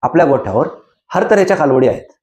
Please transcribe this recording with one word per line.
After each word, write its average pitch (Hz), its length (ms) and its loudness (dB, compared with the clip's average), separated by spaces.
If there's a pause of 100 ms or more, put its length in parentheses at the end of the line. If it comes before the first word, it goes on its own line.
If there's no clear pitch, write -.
आपल्या 160 240 0
गोठ्यावर 120 420 -2 (420)
हर 185 200 -2
तऱ्हेच्या 196 260 2
कालवडी 131 320 2
आहेत. - 180 -6 (160)